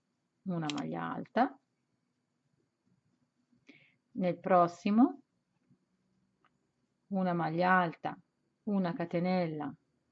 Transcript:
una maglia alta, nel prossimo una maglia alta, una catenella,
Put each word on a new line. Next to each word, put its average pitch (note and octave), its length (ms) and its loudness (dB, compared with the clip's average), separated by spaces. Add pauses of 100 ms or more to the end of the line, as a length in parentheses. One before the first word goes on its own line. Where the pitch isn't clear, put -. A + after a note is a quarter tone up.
(420)
una E3+ 240 -6 (100)
maglia E3 340 -6
alta, - 480 -2 (2500)
nel F3+ 280 -2
prossimo F#3+ 840 2 (1900)
una F#3 240 -2
maglia E3+ 380 0
alta, E3+ 480 0 (500)
una F#3+ 240 0
catenella, E3+ 800 -2 (380)